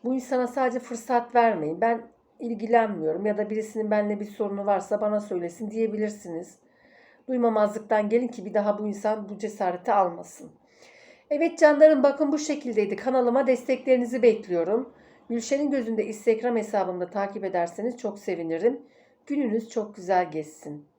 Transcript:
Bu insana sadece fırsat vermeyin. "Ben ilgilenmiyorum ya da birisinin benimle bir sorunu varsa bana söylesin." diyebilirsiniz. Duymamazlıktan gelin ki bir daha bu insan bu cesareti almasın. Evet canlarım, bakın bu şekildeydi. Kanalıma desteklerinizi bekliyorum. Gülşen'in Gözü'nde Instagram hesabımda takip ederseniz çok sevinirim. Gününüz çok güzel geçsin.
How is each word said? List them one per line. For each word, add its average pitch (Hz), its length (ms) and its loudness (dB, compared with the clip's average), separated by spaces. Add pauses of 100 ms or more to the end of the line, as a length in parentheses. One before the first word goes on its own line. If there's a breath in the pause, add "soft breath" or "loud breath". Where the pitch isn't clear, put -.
Bu 247 100 -2
insana 254 340 -2
sadece 254 320 -2
fırsat 240 560 -4
vermeyin. 180 460 2
"Ben 226 200 0 (380)
ilgilenmiyorum 214 840 0
ya 208 120 0
da 208 120 -4
birisinin 214 420 -4
benimle 208 280 0
bir 208 60 -6
sorunu 202 400 -6
varsa 202 360 0
bana 214 180 0
söylesin." 190 520 -8
diyebilirsiniz. 208 840 -6 (720 soft breath)
Duymamazlıktan 214 840 0
gelin 240 180 2
ki 202 180 -10
bir 202 80 -10
daha 208 260 0
bu 214 80 -6
insan 208 420 -4
bu 202 80 -12
cesareti 196 560 -4
almasın. 175 580 -2 (760 soft breath)
Evet 330 300 0
canlarım, 302 440 10
bakın 285 280 4
bu 311 60 0
şekildeydi. 233 580 -2
Kanalıma 254 520 2
desteklerinizi 254 760 2
bekliyorum. 208 720 2 (360 loud breath)
Gülşen'in 277 420 -2
Gözü'nde 226 340 -2
Instagram 226 520 0
hesabımda 185 520 -2
takip 202 340 -6
ederseniz 190 540 -4
çok 208 220 -8
sevinirim. 170 600 -2 (440 loud breath)
Gününüz 233 440 -2
çok 214 260 -6
güzel 180 360 0
geçsin. 151 540 -12 (140)